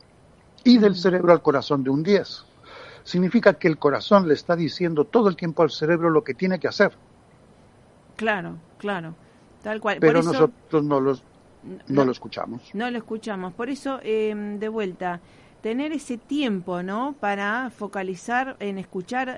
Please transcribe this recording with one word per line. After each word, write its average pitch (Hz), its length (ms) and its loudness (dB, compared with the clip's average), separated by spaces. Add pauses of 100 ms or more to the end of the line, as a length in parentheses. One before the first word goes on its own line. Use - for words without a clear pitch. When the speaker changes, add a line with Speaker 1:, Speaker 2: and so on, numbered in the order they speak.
(640)
Speaker 1:
y 247 160 8
del 208 140 6
Speaker 2:
Ujú. 190 80 -10
Speaker 1:
cerebro 180 320 4
al 160 80 4
corazón 139 420 0
de 131 60 -2
un 143 140 0
diez. 185 400 0 (600)
Significa 185 500 4
que - 160 0
el 160 80 0
corazón 147 500 2
le 147 60 6
está 170 200 -2
diciendo 165 520 0
todo 220 240 2
el 165 80 -4
tiempo 170 260 0
al 147 80 2
cerebro 165 380 0
lo 151 160 2
que 131 80 -6
tiene 185 260 -2
que 135 80 -2
hacer. 165 240 2 (1300)
Speaker 2:
Claro, 180 400 -4 (200)
claro, 170 380 -8 (480)
tal 214 160 -6
cual. 208 220 -2
Speaker 1:
Pero 156 120 6
Speaker 2:
Por 170 80 4
eso 160 120 0
Speaker 1:
nosotros 156 500 0
no 143 160 2
los, 135 240 0 (400)
Speaker 2:
no, 185 120 -16
Speaker 1:
no - 120 -20
Speaker 2:
no, 139 180 2
Speaker 1:
lo 127 60 2
escuchamos. 117 520 -10 (100)
Speaker 2:
no 240 180 -4
lo 240 60 -6
escuchamos. 208 560 -8
Por 240 160 -8
eso, 269 340 -6
eh, 214 320 -2 (240)
de 214 80 -6
vuelta, 185 540 -6 (400)
tener 269 320 -4
ese 262 240 -6
tiempo, 190 680 -4
¿no? 240 340 -6
Para 208 520 -4
focalizar 208 880 -6
en 202 180 -8
escuchar 247 600 -8